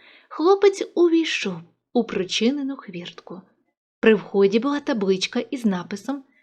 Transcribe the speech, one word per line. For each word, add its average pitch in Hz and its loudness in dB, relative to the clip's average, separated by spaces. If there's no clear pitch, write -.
хлопець 392 2
увійшов 320 2
у 233 2
прочинену 262 -4
хвіртку. 175 -16
При 220 6
вході 202 2
була 285 -4
табличка 196 -2
із 240 -4
написом 196 -6